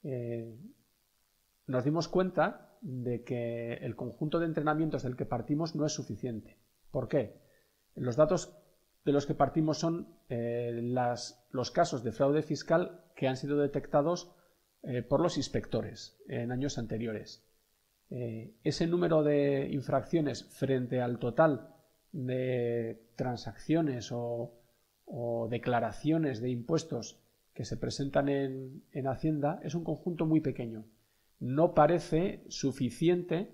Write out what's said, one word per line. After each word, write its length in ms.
Eh, 520
nos 180
dimos 240
cuenta 720
de 400
que 520
el 200
conjunto 460
de 60
entrenamientos 580
del 120
que 80
partimos 520
no 100
es 60
suficiente. 680
¿Por 180
qué? 320
Los 220
datos 420
de 80
los 140
que 80
partimos 440
son, 300
eh, 540
las, 680
los 200
casos 320
de 100
fraude 300
fiscal 640
que 140
han 80
sido 200
detectados, 760
eh, 200
por 180
los 160
inspectores 880
en 240
años 260
anteriores. 680
Eh, 540
ese 240
número 340
de 480
infracciones 720
frente 560
al 200
total 480
de 920
transacciones 1000
o, 480
o 440
declaraciones 920
de 100
impuestos 720
que 100
se 120
presentan 520
en, 640
en 140
Hacienda 560
es 120
un 100
conjunto 420
muy 140
pequeño. 440
No 360
parece 760
suficiente 1040